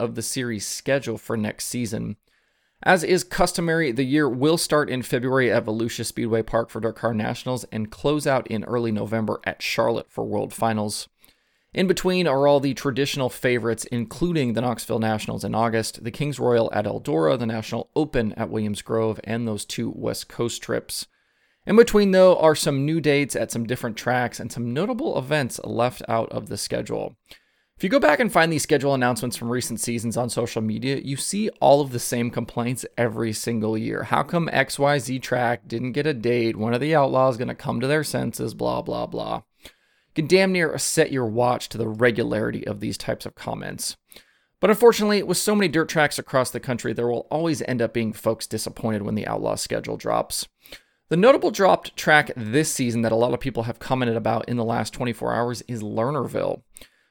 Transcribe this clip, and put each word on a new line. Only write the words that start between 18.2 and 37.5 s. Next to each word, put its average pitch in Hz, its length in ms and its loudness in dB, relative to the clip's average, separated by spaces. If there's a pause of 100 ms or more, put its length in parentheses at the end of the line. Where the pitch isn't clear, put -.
at 110 140 -6
Williams 107 320 -4
Grove, 113 440 -2
and 117 240 -4
those 107 160 -4
two - 320 -6
West 113 320 -6
Coast - 340 -4
trips. - 460 -6 (580)
In 170 80 2
between, 208 380 8
though, 185 260 8
are 156 160 6
some 139 300 0
new 160 160 0
dates 143 340 2
at 113 160 -2
some 117 160 -4
different 117 300 -4
tracks 123 420 -2
and 107 140 -10
some 120 200 -6
notable 220 460 -2
events 135 460 -2
left 117 440 -2
out 113 220 0
of 113 180 -8
the 107 100 -8
schedule. 113 580 -6 (600)
If - 60 -20
you 190 60 2
go 254 100 4
back 294 220 4
and 226 100 0
find 165 220 4
these 151 100 0
schedule 139 320 2
announcements 123 420 0
from 117 140 -4
recent 120 300 -4
seasons 117 360 -4
on 120 140 -2
social 117 320 -2
media, 113 360 -2
you 135 180 -6
see 202 320 -2 (120)
all 139 200 8
of 143 100 -2
the 120 80 -4
same 120 320 -2
complaints 120 560 -4 (100)
every 113 360 0
single 110 440 -2
year. 110 280 -4
"How 123 180 2
come 165 300 -2
X 135 260 0
Y 143 200 2
Z 127 200 -4
track 120 480 -2
didn't 120 260 -4
get 143 140 -2
a 156 80 0
date? 117 420 0
When 107 160 -2
are 120 60 2
the 151 160 0
Outlaws 131 420 4
gonna 120 200 -6